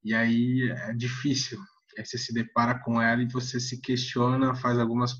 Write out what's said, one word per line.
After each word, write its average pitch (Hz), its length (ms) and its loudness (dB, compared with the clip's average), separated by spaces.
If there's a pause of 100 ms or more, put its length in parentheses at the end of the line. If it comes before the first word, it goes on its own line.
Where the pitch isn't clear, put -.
E 107 120 0
aí 120 560 2
é 107 220 -6
difícil. 120 640 -2 (380)
Aí 110 80 -10
você - 140 -8
se - 140 -6
depara 117 480 0
com 117 200 0
ela 117 220 4
e 120 60 0
você 123 320 -4
se 123 200 -6
questiona, 127 760 2
faz 120 240 2
algumas 120 420 2